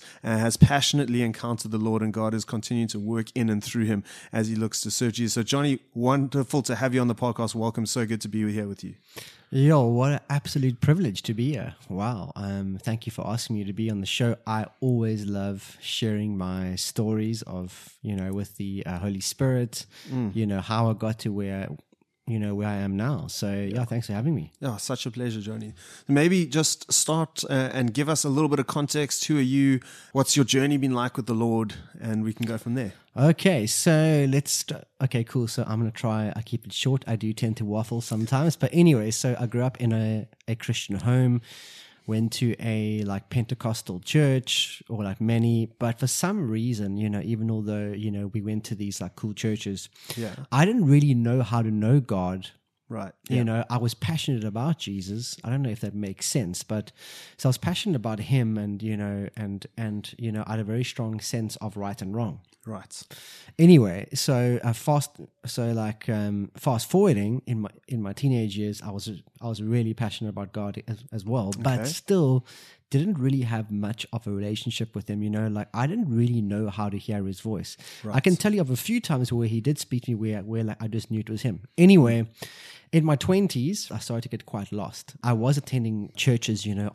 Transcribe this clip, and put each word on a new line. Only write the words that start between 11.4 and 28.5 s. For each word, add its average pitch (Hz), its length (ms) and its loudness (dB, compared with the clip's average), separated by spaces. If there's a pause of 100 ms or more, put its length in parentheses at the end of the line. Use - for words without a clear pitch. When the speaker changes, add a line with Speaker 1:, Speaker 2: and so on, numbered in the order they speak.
Speaker 2:
here. 104 200 -6 (160)
Wow. 98 460 -4
Um, 98 480 -4
thank 113 240 -4
you 113 40 -6
for - 140 -8
asking 113 300 -4
me 104 80 -2
to 98 100 -6
be 110 160 -2
on 104 100 -2
the 95 60 -4
show. 120 300 0 (100)
I 110 220 -2 (120)
always 113 460 0
love 98 560 -6
sharing 107 560 -2
my 92 380 -4
stories 110 640 -2
of, - 640 -12
you 107 120 -4
know, 95 160 -4
with 101 260 -8
the, 98 280 -6
uh, 90 140 -6
Holy 98 220 -4
Spirit, 127 640 -2 (200)
Speaker 1:
Mm. 120 280 -4
Speaker 2:
you 110 100 0
know, 98 160 -2
how 113 300 2
I - 20 0
got 110 260 -4
to 113 100 -4
where, 98 380 -4 (600)
you 113 100 -2
know, 104 160 -2
where 104 140 -2
I 104 80 -2
am 98 200 -2
now. 117 300 -2
So, - 260 -4
yeah, 101 260 -2
Speaker 1:
Yeah. 123 80 -2
Speaker 2:
thanks 117 200 -4
for 104 80 -6
having 131 220 0
me. 80 240 -6
Speaker 1:
Yeah, 123 180 -6
such - 300 -6
a 120 40 -6
pleasure, 113 300 -6
Johnny. 107 320 -8 (340)
Maybe 170 380 6
just 147 480 0
start, - 560 0
uh, 131 240 0
and 123 180 0
give 139 160 0
us 156 160 0
a 147 60 0
little 143 200 4
bit 143 100 2